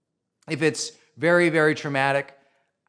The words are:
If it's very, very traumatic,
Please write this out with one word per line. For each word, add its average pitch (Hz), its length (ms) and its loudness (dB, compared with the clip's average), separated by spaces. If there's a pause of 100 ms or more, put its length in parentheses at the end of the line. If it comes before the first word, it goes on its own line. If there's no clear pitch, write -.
(480)
If 127 140 -4
it's 151 300 -2 (240)
very, 170 340 2
very 156 240 2
traumatic, 139 600 -2 (540)